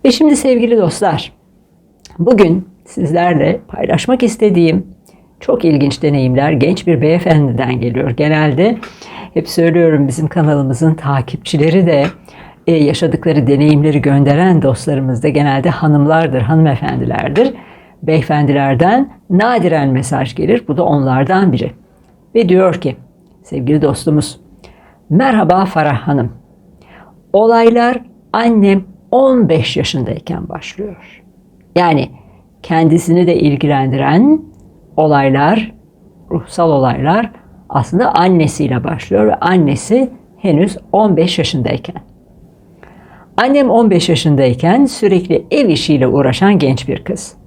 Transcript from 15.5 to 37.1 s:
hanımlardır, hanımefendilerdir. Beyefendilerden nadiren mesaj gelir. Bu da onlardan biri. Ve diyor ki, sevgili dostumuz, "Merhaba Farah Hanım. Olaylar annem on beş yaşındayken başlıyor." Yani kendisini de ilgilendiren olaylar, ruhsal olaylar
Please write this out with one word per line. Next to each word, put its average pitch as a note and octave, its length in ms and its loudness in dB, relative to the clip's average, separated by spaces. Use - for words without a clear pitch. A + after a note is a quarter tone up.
hanımlardır, D3 680 2
hanımefendilerdir. C3+ 1120 0
Beyefendilerden D3 1080 0
nadiren F3+ 580 0
mesaj C3 460 -4
gelir. G#3+ 340 -2
Bu C#3+ 80 -4
da E3+ 80 0
onlardan C#3+ 680 0
biri. A#2+ 180 -4
Ve A3+ 140 2
diyor F#3 260 2
ki, C3 220 -6
sevgili C#3+ 400 -2
dostumuz, - 580 -2
"Merhaba F#3+ 540 2
Farah D3+ 340 -2
Hanım. C3+ 340 -2
Olaylar A#3 680 2
annem G3+ 520 2
on B3+ 380 2
beş - 280 -2
yaşındayken - 720 -6
başlıyor." - 720 -16
Yani D#3+ 320 2
kendisini E3 640 2
de E3+ 100 2
ilgilendiren C#3+ 1040 0
olaylar, D3+ 800 2
ruhsal E3+ 400 -2
olaylar C#3 600 0